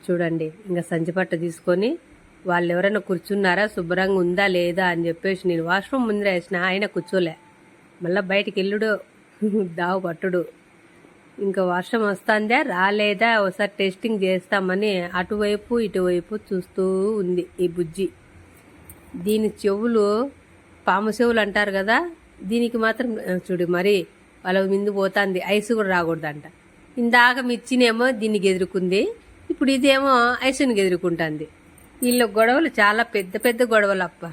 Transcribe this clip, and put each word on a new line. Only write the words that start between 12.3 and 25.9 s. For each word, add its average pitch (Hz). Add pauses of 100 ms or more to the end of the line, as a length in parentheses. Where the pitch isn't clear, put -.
రాలేదా 208
ఒకసారి 196
టెస్టింగ్ 196
చేస్తామని 190
అటువైపు 208
ఇటువైపు 185 (140)
చూస్తూ 190
ఉంది 180 (140)
ఈ 180
బుజ్జి. 170 (1080)
దీని 208
చెవులు 214 (580)
పాము 202
చెవులు 233
అంటారు 208
కదా, 220 (320)
దీనికి 233
మాత్రం, 220 (100)
ఆ, 180 (140)
చూడు 180
మరి 180 (380)
వాళ్ళ 190
ముందు 202
పోతాంది. 196
ఐస్ 208
కూడా 214
రాకూడదంట. 160 (560)